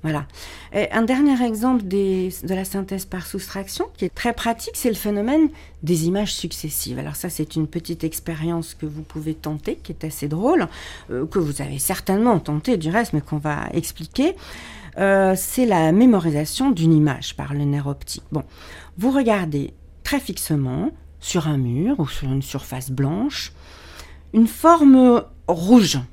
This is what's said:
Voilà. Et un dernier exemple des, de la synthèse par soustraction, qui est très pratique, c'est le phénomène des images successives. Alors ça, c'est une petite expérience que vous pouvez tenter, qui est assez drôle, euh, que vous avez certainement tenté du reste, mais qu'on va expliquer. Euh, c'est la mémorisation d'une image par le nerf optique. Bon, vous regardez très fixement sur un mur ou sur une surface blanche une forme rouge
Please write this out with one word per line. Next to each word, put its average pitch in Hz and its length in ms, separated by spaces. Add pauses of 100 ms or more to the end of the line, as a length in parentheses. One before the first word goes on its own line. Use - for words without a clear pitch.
Voilà. 151 220 (480)
Et 196 180
un 220 100
dernier 262 420
exemple 233 400
des, 190 460 (140)
de 175 100
la 190 120
synthèse 190 400
par 180 200
soustraction, 196 600 (120)
qui 202 80
est - 80
très - 180
pratique, 233 440
c'est - 140
le 214 60
phénomène 226 540 (340)
des 160 220
images 196 280
successives. - 680
Alors 147 160
ça, - 140
c'est 156 260
une 156 120
petite 165 360
expérience 160 680
que - 120
vous 151 160
pouvez 156 320
tenter, 151 420
qui - 160
est 160 120
assez 156 240
drôle, 190 400 (440)
euh, 127 140
que 175 140
vous 143 220
avez 135 180
certainement 196 600
tenté 156 380
du 156 120
reste, 214 240
mais 151 80
qu'on - 180
va 147 340
expliquer. 254 600 (640)
Euh, 196 380
c'est 247 300
la 165 260
mémorisation 185 800
d'une 160 220
image 151 420
par 143 180
le 147 120
nerf 143 220
optique. - 440
Bon, 151 120 (540)
vous 226 140
regardez 196 600 (300)
très 285 160
fixement 151 720 (280)
sur 165 280
un 147 100
mur 135 420
ou 147 80
sur 131 240
une 135 120
surface 131 480
blanche 147 600 (840)
une 226 140
forme 262 760 (240)
rouge 175 520 (140)